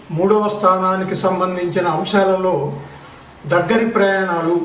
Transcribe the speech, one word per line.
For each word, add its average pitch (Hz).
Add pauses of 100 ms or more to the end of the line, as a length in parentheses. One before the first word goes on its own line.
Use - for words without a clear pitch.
(100)
మూడవ 202
స్థానానికి 190
సంబంధించిన 180
అంశాలలో 185 (760)
దగ్గరి 180
ప్రయాణాలు 185